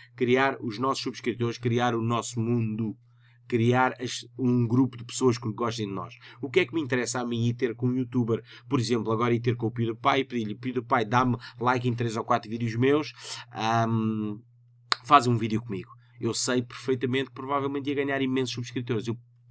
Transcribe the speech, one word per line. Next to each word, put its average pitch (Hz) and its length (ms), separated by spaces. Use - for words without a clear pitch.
criar 131 460
os 113 180
nossos 131 240
subscritores, 117 540
criar 120 360
o 117 80
nosso 117 380
mundo, 113 560
criar 123 500
as, 120 260
um 123 280
grupo 123 300
de - 80
pessoas 123 340
que 120 140
gostem 113 360
de 98 60
nós. 90 240
O 139 80
que 180 120
é 170 40
que - 80
me 165 60
interessa 123 400
a 120 60
mim 117 240
ir 120 60
ter 120 200
com 123 140
um 123 80
youtuber, 120 440
por 135 100
exemplo, 110 320
agora 120 220
ir 117 80
ter 120 160
com 117 100
o 107 40
PewDiePie 117 500
e - 20
pedir-lhe, 107 320
"PewDiePie, 123 480
dá-me 120 320
like 123 260
em 120 80
três 117 220
ou 113 80
quatro 113 260
vídeos 113 280
meus, 139 340
ahm, 110 880
faz 139 240
um 120 80
vídeo 110 260
comigo." 101 300
Eu 113 160
sei 123 280
perfeitamente 131 640
que - 100
provavelmente 139 540
ia 143 60
ganhar 139 260
imensos 131 340
subscritores. 120 500
Eu, 117 120